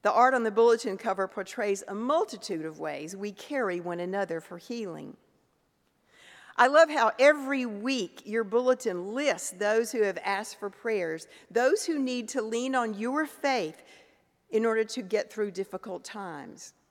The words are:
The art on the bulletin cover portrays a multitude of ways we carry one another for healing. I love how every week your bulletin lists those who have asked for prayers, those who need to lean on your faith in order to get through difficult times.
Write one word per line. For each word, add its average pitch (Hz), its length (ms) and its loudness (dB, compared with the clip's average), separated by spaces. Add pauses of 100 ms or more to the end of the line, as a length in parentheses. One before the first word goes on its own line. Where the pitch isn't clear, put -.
The 202 80 2
art 254 240 6
on 240 80 2
the 220 80 0
bulletin 226 460 4
cover 190 320 -2
portrays 202 580 -6
a 196 80 -10
multitude 226 680 -2
of 156 160 -10
ways 151 340 -8
we 202 160 -8
carry 202 480 -4
one 175 220 -6
another 180 400 -2
for 175 180 -16
healing. 180 580 -10 (1400)
I 247 100 8
love 302 240 8
how 247 300 2
every 277 460 4
week 214 580 -4
your 220 180 0
bulletin 220 720 0
lists 262 380 -2
those 214 400 2
who 226 100 2
have 190 220 0
asked 196 340 -4
for 202 120 -6
prayers, 180 580 -4 (200)
those 262 380 2
who 330 100 0
need 247 340 -2
to 254 120 -2
lean 240 320 -2
on 233 200 0
your 254 320 -2
faith 240 580 -2 (680)
in 226 160 2
order 220 160 2
to 220 200 -4
get 196 300 -2
through 208 200 -4
difficult 190 500 -8
times. 165 680 -14 (180)